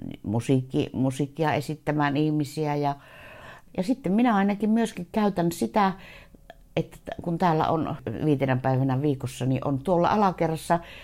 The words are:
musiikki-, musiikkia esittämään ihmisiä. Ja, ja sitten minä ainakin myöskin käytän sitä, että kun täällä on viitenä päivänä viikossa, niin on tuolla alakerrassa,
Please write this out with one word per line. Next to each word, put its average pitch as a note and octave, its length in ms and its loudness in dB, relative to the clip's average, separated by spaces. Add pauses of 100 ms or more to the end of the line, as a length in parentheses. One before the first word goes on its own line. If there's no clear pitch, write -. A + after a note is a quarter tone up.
(240)
musiikki-, C3 720 0
musiikkia C3+ 600 -2
esittämään D3 640 -2
ihmisiä. D3+ 580 0
Ja, C#3+ 200 0 (840)
ja F#3 60 0
sitten F3+ 280 -2
minä A3+ 240 4
ainakin G3+ 340 2
myöskin A3 420 0
käytän G3 400 2
sitä, G3 420 2 (840)
että - 200 -4 (240)
kun E3 160 -2
täällä E3 300 2
on D#3+ 280 0 (300)
viitenä C3+ 300 2
päivänä C3 460 0
viikossa, C3 440 -2
niin B2+ 220 0
on C#3 120 0
tuolla E3+ 300 2
alakerrassa, E3+ 680 2 (240)